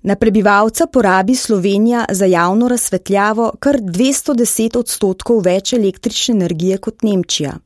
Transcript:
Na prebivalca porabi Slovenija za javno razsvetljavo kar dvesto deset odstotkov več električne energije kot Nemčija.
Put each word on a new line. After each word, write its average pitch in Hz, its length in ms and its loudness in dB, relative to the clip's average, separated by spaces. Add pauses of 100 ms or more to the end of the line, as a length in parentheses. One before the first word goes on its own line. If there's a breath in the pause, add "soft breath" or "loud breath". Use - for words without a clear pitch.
Na 202 80 -2
prebivalca 214 720 2
porabi 202 480 2
Slovenija 220 760 0
za 196 140 0
javno 185 440 2
razsvetljavo 208 920 0
kar 277 220 0
dvesto 247 540 -2
deset 226 420 0
odstotkov 220 680 -2
več 185 300 0
električne 220 640 -2
energije 180 440 0
kot - 240 -8
Nemčija. 180 640 -2